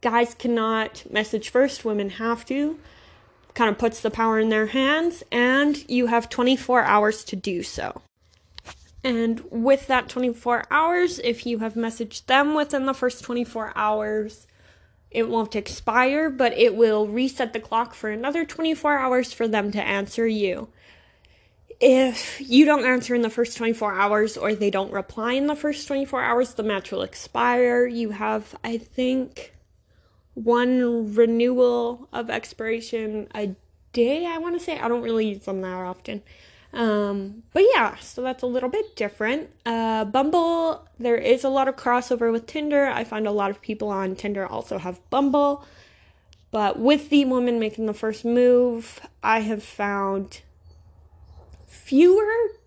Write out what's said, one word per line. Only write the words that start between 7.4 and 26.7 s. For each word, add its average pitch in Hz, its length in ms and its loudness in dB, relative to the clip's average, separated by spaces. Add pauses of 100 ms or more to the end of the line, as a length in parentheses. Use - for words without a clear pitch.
so. - 400 -8 (1000)
And 233 480 -2
with 269 360 2
that 262 240 0
twenty-four 240 600 -2
hours, 349 500 2
if 233 260 -4
you 233 140 -2
have 220 120 -4
messaged 226 540 -6
them 285 280 4
within 294 300 0
the 269 80 0
first 247 320 -4
twenty-four 233 500 -6
hours, 214 720 -2 (640)
it 226 200 -2
won't 226 260 -2
expire, 254 720 0
but 262 240 2
it 233 240 4
will 214 300 4
reset 240 480 -2
the 226 60 -4
clock 226 340 -4
for 214 160 -8
another 277 340 -2
twenty-four 311 540 0
hours 254 340 0
for 233 160 -2
them 208 240 0
to 202 100 -4
answer 202 440 -2
you. 214 420 -2 (1120)
If 262 580 2
you 269 280 6
don't 294 180 6
answer 247 300 0
in 240 80 2
the 226 80 0
first 233 260 -2
twenty-four 226 380 -2
hours 208 420 2
or 214 180 0
they 202 140 0
don't 196 240 -2
reply 220 400 -4
in 269 140 0
the 294 100 0
first 294 300 -4
twenty-four 277 360 -2
hours, 240 300 0
the - 100 -6
match 208 300 -4